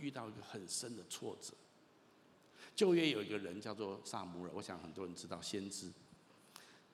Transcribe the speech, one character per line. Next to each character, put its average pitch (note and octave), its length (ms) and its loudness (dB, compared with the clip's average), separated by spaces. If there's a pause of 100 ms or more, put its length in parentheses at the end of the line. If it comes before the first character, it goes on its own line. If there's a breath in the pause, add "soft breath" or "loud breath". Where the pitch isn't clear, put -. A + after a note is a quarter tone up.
遇 C#3+ 100 -2
到 B2 160 -4
一 G#2+ 60 -6
个 G#2+ 80 -10
很 G2 260 -8
深 A#2 300 -4
的 F#2 120 -10
挫 - 300 -6
折。 - 140 -10 (1200 loud breath)
旧 F#3+ 180 10
约 E3 160 10
有 G#2+ 140 4
一 G2 60 -4
个 G#2 80 2
人 F#2+ 240 -2
叫 A2 120 -2
做 G2+ 300 -2
撒 G2+ 220 -4
母 F2 180 -6
耳， E2+ 100 -4
我 G2 80 -2
想 F#2+ 180 -6
很 D#2+ 120 -10
多 F#2 140 -4
人 F2 100 -4
知 E2+ 120 -10
道， F2 140 -6
先 G2 280 -2
知。 F#2 200 -6 (1040 loud breath)